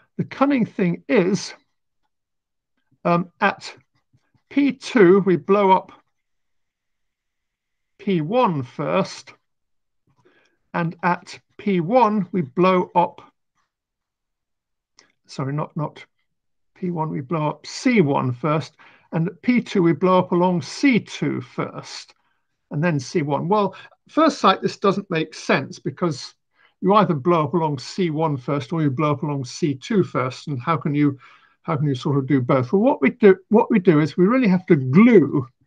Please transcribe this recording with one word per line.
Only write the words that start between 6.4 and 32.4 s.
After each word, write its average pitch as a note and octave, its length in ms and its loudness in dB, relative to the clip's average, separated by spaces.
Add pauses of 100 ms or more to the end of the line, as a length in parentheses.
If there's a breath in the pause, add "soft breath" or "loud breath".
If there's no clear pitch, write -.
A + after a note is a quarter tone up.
P F#3 220 -2
one F3+ 440 0
first, E3 680 -6 (1400)
and E3+ 280 -4
at - 360 -4 (180)
P F#3+ 240 -2
one, G#3+ 520 0
we F#3 100 -2
blow F3+ 520 0
up, - 280 -2 (2000 soft breath)
sorry, C3+ 260 -8
not, D3 240 -8
not - 280 -8 (680)
P F3+ 160 -8
one, D#3 180 -4
we E3 140 -6
blow D3+ 260 -4
up - 180 -10
C B3 360 0
one C#3 300 0
first, D3+ 440 -4 (360 soft breath)
and E3 160 -2
at - 120 -14
P B3 220 0
two, G3+ 200 -2
we E3+ 100 4
blow F#3 260 2
up F3+ 140 -2
along F3+ 280 0
C C4 400 0
two C3+ 400 -6
first, - 720 -12 (600)
and D3+ 120 -4
then D#3+ 160 -2
C D#3+ 220 -4
one. C#3+ 260 -4
Well, G3 280 -2 (320 loud breath)
first - 320 0
sight, F#3+ 200 2
this - 180 -6
doesn't G3 320 -2
make D#3+ 220 -4
sense, C#3 460 -4
because - 560 -8 (480)
you F#3 120 2
either G3+ 200 2
blow D#3 300 0
up C3 100 -4
along D#3 240 -2
C F3 320 -4
one D3+ 260 -2
first, C#3+ 360 -6
or E3 100 -2
you D3 80 0
blow D3 220 -2
up D3 100 -8
along C#3+ 220 -6
C C#3+ 300 -4
two F#3 280 -2
first, C3 460 -6
and C3+ 120 -8
how E3 160 -2
can C#3+ 180 -4
you, C#3+ 240 0 (440 soft breath)
how E3 140 -4
can D3 120 -2
you C#3 60 -2
sort C#3 240 -2
of C3+ 80 -2
do C3+ 160 2